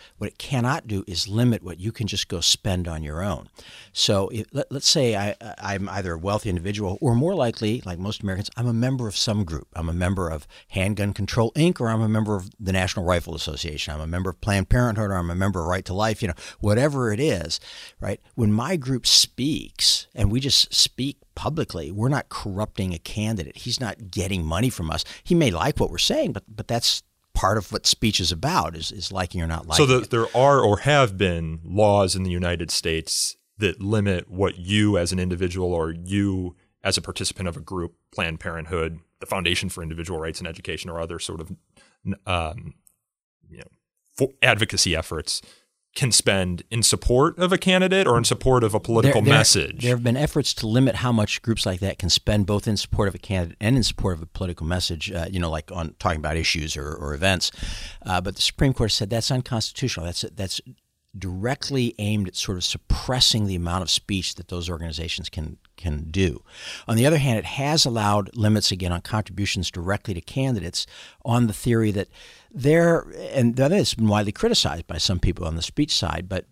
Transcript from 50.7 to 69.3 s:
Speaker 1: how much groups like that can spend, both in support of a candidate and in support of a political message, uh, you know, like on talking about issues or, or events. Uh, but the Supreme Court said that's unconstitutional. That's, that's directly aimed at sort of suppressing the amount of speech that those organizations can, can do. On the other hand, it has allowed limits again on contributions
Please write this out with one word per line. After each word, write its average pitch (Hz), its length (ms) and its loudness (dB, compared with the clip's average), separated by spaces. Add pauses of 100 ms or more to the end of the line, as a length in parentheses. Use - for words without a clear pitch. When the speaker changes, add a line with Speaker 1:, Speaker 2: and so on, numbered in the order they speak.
Speaker 1:
how 123 180 0
much 107 280 0
groups 113 240 0
like 92 140 -2
that 98 180 -2
can 87 120 -2
spend, 104 360 2
both 104 220 0
in 104 80 2
support - 320 0
of 90 80 -2
a - 20 -12
candidate 90 440 -4
and 117 160 4
in 113 60 4
support 92 340 -2
of 80 40 -10
a 82 40 -10
political 87 420 -6
message, 87 420 -2
uh, 85 220 -4
you 95 80 -2
know, 85 100 0
like 78 220 -6
on 85 260 -6
talking 82 220 0
about 76 160 -2
issues 80 400 -2
or, 71 180 -8
or 73 200 -6
events. 90 360 0 (560)
Uh, 92 140 0
but 92 160 -4
the - 60 -4
Supreme - 320 2
Court 110 180 0
said 101 180 -2
that's 113 220 0
unconstitutional. 120 720 -2
That's, 87 200 -6 (100)
that's 95 240 -6 (580)
directly 117 800 -2
aimed 104 300 0
at - 80 -12
sort 95 220 -4
of 90 80 -4
suppressing - 840 2
the 95 80 0
amount 87 260 0
of 78 80 -4
speech - 460 -2
that 87 140 -16
those 87 200 -6
organizations 82 600 -6
can, - 280 -8 (200)
can 80 340 -4
do. 87 320 0 (460)
On 113 80 2
the 120 80 6
other 156 140 6
hand, 127 200 2
it 92 60 -6
has 147 400 0
allowed 104 500 0
limits 107 340 4
again 90 220 -2
on 87 80 -2
contributions 98 720 -4